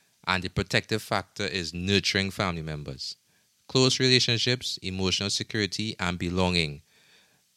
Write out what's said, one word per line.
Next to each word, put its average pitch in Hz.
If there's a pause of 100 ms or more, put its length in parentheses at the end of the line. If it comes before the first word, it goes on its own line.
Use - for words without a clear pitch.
(260)
and 92
the 90
protective 107
factor 104
is 87
nurturing 95
family 85
members. 73 (500)
Close 127
relationships, 123
emotional 92
security, 107
and 90
belonging. 87 (760)